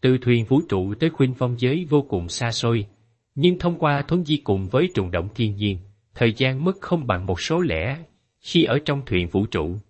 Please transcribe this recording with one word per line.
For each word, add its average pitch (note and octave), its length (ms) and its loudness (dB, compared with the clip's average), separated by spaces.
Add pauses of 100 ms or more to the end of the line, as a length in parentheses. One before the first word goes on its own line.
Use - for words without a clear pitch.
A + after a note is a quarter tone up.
Từ B2+ 160 4
thuyền A#2+ 280 2
vũ C3+ 240 4
trụ G2 300 -2
tới D#3+ 100 2
khuynh C3+ 240 0
phong B2 260 -2
giới C#3+ 300 0
vô D3 120 4
cùng F2+ 280 -4
xa A#2 220 -4
xôi, A#2 340 0 (500)
nhưng F3 240 4
thông F3 200 -2
qua D3 280 2
thuấn E3+ 180 0
di D3 120 0
cùng G2 300 -2
với D3 260 2
trùng F#2 180 -2
động F2 240 -2
thiên G#2+ 200 0
nhiên, G2+ 220 0 (380)
thời A#2 180 2
gian C3 300 -2
mất F#3+ 180 -2
không D#3+ 260 -2
bằng F#2 180 -2
một F#2 160 -2
số E3 180 0
lẻ. A#2+ 380 0 (420)
Khi - 240 2
ở A#2+ 220 2
trong C#3 200 -2
thuyền F2+ 220 0
vũ F#2+ 180 2
trụ F2 300 -2 (140)